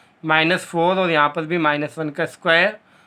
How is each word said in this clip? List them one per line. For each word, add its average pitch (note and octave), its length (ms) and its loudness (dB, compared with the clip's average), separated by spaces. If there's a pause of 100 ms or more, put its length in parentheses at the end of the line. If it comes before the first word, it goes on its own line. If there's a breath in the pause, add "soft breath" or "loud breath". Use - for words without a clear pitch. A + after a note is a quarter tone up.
(240 soft breath)
माइनस D#3+ 440 2
फ़ोर F3 320 0
और F#3 120 0
यहाँ D3 180 4
पर D#3+ 180 -6
भी E3+ 120 -4
माइनस D3 400 -2
वन D#3 120 -6
का E3 160 -6
स्क्वायर F3+ 500 0 (300 soft breath)